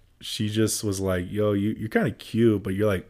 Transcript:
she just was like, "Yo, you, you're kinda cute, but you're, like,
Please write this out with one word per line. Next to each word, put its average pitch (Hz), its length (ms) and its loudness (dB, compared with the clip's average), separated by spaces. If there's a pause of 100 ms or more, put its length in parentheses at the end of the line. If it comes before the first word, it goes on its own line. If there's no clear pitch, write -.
(200)
she - 280 -4
just 107 340 0
was 98 180 -2
like, 92 300 -2
"Yo, 104 220 2
you, 101 260 0
you're 107 100 -6
kinda 175 240 0
cute, 110 500 2
but 95 120 -4
you're, 101 140 0
like, 95 220 -2